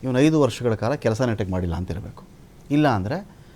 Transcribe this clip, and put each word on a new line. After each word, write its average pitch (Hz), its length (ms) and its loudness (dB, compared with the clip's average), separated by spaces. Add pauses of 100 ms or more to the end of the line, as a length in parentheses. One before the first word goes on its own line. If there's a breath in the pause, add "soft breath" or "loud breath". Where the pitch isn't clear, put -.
ಇವನು 127 160 0
ಐದು 156 220 4
ವರ್ಷಗಳ 120 340 2
ಕಾಲ 113 200 -2
ಕೆಲಸ 113 260 0
ನೆಟ್ಟಗೆ 110 300 -2
ಮಾಡಿಲ್ಲ 90 240 -2
ಅಂತ 90 160 -4
ಇರಬೇಕು, - 320 -10 (480)
ಇಲ್ಲ 151 160 4
ಅಂದರೆ 123 400 -2 (280 soft breath)